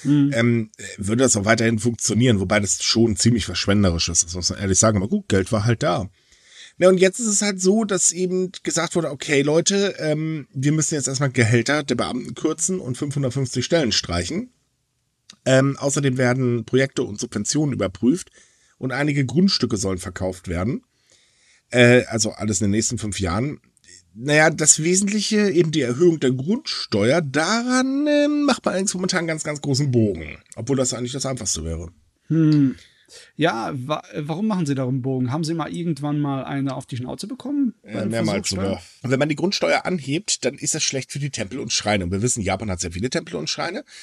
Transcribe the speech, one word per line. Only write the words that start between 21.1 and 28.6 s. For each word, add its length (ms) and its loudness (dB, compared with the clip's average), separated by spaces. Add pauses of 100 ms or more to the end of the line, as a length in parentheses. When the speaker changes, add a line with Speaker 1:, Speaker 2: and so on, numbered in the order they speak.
Speaker 2:
Äh, 340 8
also 260 -4
alles 300 -4
in 60 0
den 60 2
nächsten 260 0
fünf 200 -8
Jahren. 400 -2 (600)
Naja, 320 4
das 320 2
Wesentliche, 680 0
eben 220 2
die 100 0
Erhöhung 380 2
der 120 2
Grundsteuer, 880 0
daran, 880 0
ähm, 360 2
macht 200 0